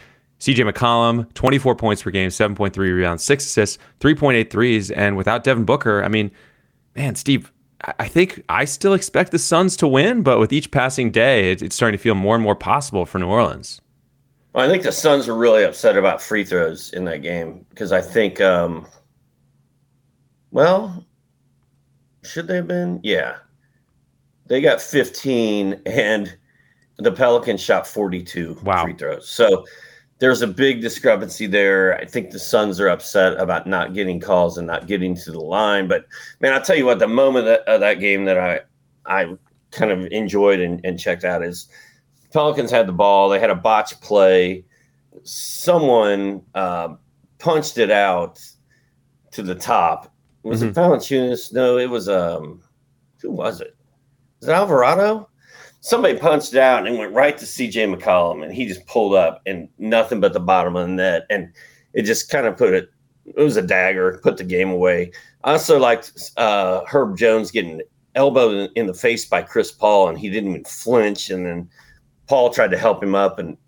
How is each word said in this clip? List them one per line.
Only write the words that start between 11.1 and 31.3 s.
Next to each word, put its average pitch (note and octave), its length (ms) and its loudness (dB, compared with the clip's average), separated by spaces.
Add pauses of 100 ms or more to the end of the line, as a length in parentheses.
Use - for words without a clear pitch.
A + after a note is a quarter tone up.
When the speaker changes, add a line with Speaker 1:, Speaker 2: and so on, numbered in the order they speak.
Speaker 1:
day, A2 420 4
it, F#2 80 -4
it's - 160 -8
starting G#2+ 220 0
to - 40 -12
feel A2+ 120 2
more G2 200 2
and A#2 80 2
more G#2 140 2
possible G2+ 480 -2
for F#2+ 140 -8
New F2+ 80 -2
Orleans. G2+ 560 -2 (720)
Speaker 2:
Well, B2+ 120 2
I D3+ 40 4
think F#3+ 120 2
the A#2 100 -2
Suns C#3 360 2
are A2+ 80 -4
really A2+ 260 4
upset G2 360 2
about F#2+ 240 0
free G#2+ 220 -4
throws E2 500 -4
in F#2 100 -6
that E2 160 -8
game E2 480 -10
because F#2+ 240 -6
I F#2 80 2
think, G#2 400 -2
um, F2 460 0 (1700)
well, F3+ 520 0 (1200)
should E3 240 -12
they F#3 80 -2
have F3 100 -4
been? F3 360 -4
Yeah. D2+ 340 -2 (1120)
They C3 160 0
got C#3+ 180 4
fifteen A2 1040 -2
and G#2 500 -2 (600)
the G#2 160 0
Pelicans A#2+ 480 2
shot F#2+ 260 0
forty-two F2+ 800 -8
Speaker 1:
Wow. F#2 200 0
Speaker 2:
free F2 100 -8
throws. - 340 -10
So G2+ 360 2 (540)
there's B2+ 240 2
a A#2 40 -2
big A#2 360 0
discrepancy G#2+ 640 -2